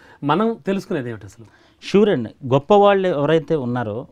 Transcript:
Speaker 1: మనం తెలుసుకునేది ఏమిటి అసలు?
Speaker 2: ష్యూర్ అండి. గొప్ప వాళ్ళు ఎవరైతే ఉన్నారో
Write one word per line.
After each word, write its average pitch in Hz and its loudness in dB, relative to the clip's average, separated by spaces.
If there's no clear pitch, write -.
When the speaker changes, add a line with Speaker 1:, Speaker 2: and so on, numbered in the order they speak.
Speaker 1:
మనం 208 -2
తెలుసుకునేది 180 -6
ఏమిటి 110 -14
అసలు? 107 -20
Speaker 2:
ష్యూర్ 208 2
అండి. 131 -2
గొప్ప 135 2
వాళ్ళు 202 4
ఎవరైతే 151 0
ఉన్నారో 120 -6